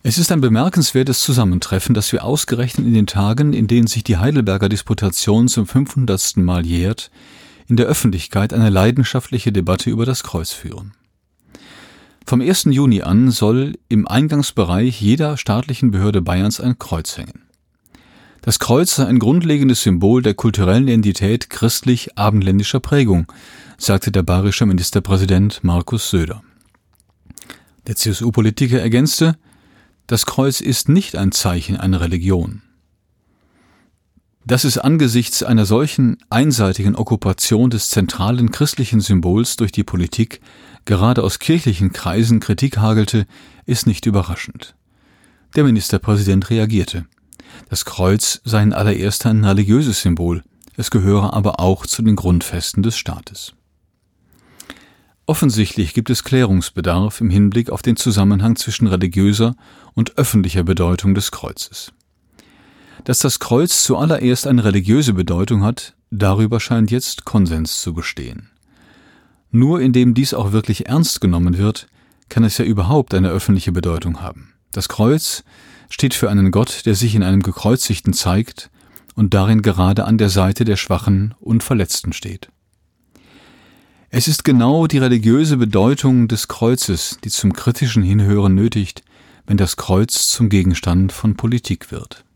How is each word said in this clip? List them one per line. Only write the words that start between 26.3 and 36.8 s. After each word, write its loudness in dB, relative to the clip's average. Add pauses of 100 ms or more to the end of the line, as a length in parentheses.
Der -8
C-S-U-Politiker 0
ergänzte: 2 (680)
„Das -2
Kreuz -2
ist -2
nicht 2
ein 0
Zeichen -2
einer 0
Religion.“ -2 (1800)
Dass 0
es 0
angesichts 0
einer 2
solchen 0 (120)
einseitigen 0